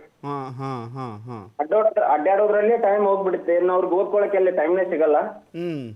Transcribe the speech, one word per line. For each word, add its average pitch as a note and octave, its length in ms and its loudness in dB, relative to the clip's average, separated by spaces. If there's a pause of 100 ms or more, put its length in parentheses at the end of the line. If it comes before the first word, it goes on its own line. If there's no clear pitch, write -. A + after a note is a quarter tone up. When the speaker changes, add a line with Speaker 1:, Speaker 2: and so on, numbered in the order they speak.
(260)
Speaker 1:
ಹಾ, C#3+ 100 -6 (240)
ಹಾ, C3+ 100 -6 (260)
ಹಾ, C3 100 -8 (200)
ಹಾ. B2 120 -12 (220)
Speaker 2:
ಅಡ್ಡಾಡೋದ್ರ-, G3+ 540 0
ಅಡ್ಡಾಡೋದ್ರಲ್ಲಿ G#3 640 2
ಟೈಮ್ G3+ 320 2
ಹೋಗ್ಬಿಡುತ್ತೆ. F#3 500 0
ಇನ್ನು F3+ 140 2
ಅವ್ರಿಗೆ F3+ 220 2
ಓದ್ಕೊಳಕ್ಕೆ G3+ 420 2
ಅಲ್ಲಿ F#3 220 4
ಟೈಮ್ನೇ F3+ 320 2
ಸಿಗಲ್ಲ. D3+ 260 4 (400)
Speaker 1:
ಹ್ಮ್, E3 260 -6 (120)